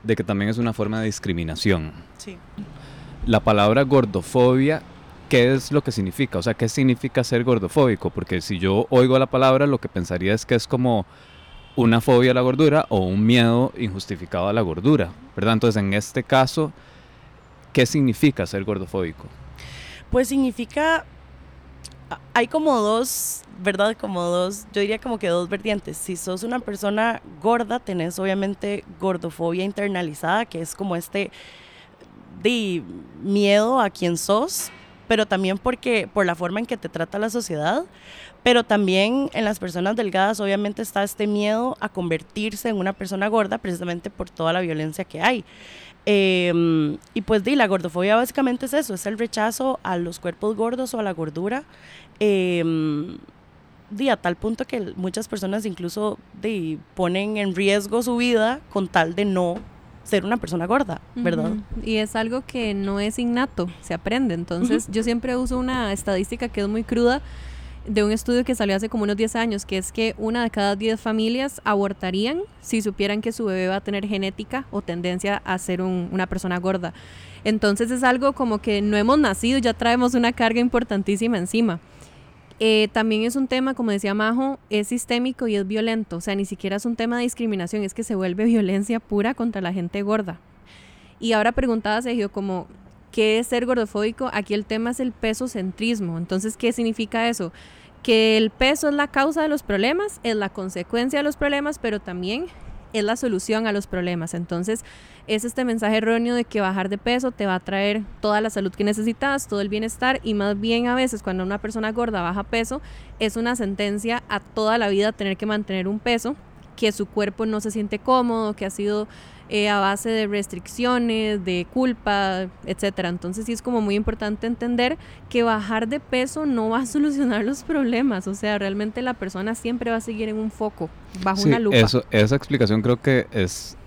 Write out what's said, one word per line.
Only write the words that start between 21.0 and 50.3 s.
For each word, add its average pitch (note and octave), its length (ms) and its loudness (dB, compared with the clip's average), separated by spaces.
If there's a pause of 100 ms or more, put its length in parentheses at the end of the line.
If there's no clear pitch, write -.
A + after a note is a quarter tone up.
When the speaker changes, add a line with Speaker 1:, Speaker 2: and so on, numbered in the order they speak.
Speaker 2:
hay A#3+ 140 2
como D#4 320 2
dos, A3 640 -2 (200)
¿verdad? G3+ 320 2
Como F#3+ 280 -4
dos, F3+ 500 -2
yo G3+ 80 0
diría G#3 180 0
como A3+ 200 -6
que G3 80 -2
dos F3 200 0
vertientes. G3+ 500 -4
Si - 200 -8
sos F#3 260 -6
una A#3+ 160 -4
persona G#3+ 640 -2 (200)
gorda, A#3 380 0
tenés F3 380 -4
obviamente G3 640 -2 (160)
gordofobia E3+ 640 -2
internalizada, F#3+ 840 -2
que E3 160 -10
es E3 140 -8
como G3 200 -4
este F#3+ 360 -4 (1080)
de G3+ 400 0 (400)
miedo G#3 580 4
a G#3 120 2
quien E3+ 260 -2
sos, A3 540 0 (360)
pero A3 200 4
también F#3+ 320 0
porque, A#3 520 -2
por G3+ 140 2
la E3+ 100 0
forma F3+ 240 -4
en A#3 60 -4
que A3+ 120 -4
te E3 120 -10
trata E3+ 300 -4
la A3 100 0
sociedad, G3+ 540 -2 (580)
pero A#3+ 220 6
también G#3 680 2
en A3 120 0
las G#3 140 -2
personas F3+ 360 -2
delgadas G3 440 0
obviamente G#3 420 -2
está G3+ 220 -2
este G#3 240 -2
miedo G#3+ 540 0
a G#3+ 80 -6
convertirse G3+ 800 -4
en G#3+ 80 0
una F#3+ 160 -2
persona G3 340 -4
gorda G#3+ 300 0
precisamente F3 520 -6
por F#3 200 -10
toda E3 240 -2
la F3+ 80 0
violencia D#3 420 -4
que D#3+ 180 -8
hay. A3 220 2 (600)
Em, F3 920 4 (160)
y A3+ 80 -2
pues, G#3 220 2
di, B3+ 120 2
la B3 120 4
gordofobia F#3 480 0
básicamente B3+ 520 0
es B3 60 -4
eso, C#4+ 200 -2
es F3+ 120 -8
el G#3 140 -4
rechazo A#3 640 -2
a F#3 140 -4
los F3 220 -6
cuerpos G#3 360 -4